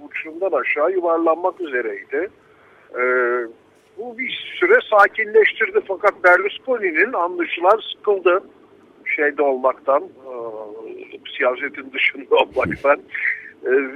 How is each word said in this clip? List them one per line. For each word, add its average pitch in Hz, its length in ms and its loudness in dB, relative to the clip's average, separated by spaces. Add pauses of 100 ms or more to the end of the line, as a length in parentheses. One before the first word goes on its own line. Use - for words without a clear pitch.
uçurumdan 160 500 -8
aşağı 147 400 0
yuvarlanmak 170 680 0
üzereydi. 127 680 -6 (640)
E, 123 80 -6 (960)
bu 226 200 -12
bir - 420 -10
süre 240 200 6 (100)
sakinleştirdi 208 1000 4
fakat 190 360 -2
Berlusconi'nin 190 920 2
anlaşılan 180 680 2 (120)
sıkıldı 190 500 2 (640)
şeyde 147 360 -2
olmaktan, 135 600 2
e, 131 300 -16 (1040)
siyasetin 135 560 -4
dışında 139 420 0
<laughs> - 0 -
olmaktan, 127 640 2 (640)
e, 127 60 0 (240)